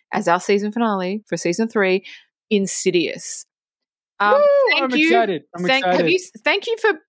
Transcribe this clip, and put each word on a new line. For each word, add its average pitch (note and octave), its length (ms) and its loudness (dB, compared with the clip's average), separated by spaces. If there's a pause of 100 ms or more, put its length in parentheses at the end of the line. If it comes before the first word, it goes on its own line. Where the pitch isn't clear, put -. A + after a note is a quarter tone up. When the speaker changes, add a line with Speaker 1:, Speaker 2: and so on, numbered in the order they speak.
(120)
Speaker 1:
as G#3 160 -4
our F3 120 4
season G3+ 320 0
finale G#3 560 -4
for E3+ 100 -6
season F3+ 300 -2
three, G3 380 0 (440)
Insidious. - 960 -2 (760)
Um, G#3 140 4
Speaker 2:
Woo! C#5+ 60 4 (300)
Speaker 1:
thank D#4 120 0
Speaker 2:
I'm B3+ 140 -2
Speaker 1:
you. D#4 100 2
Speaker 2:
excited. G#3 360 2 (140)
I'm F3+ 80 -4
Speaker 1:
Thank, C4 180 0
have F3+ 120 2
Speaker 2:
excited. E3+ 160 2
Speaker 1:
you - 40 2
s-, - 160 -6 (140)
thank E4+ 220 -2
you A4+ 100 -2
for, A4 140 2 (180)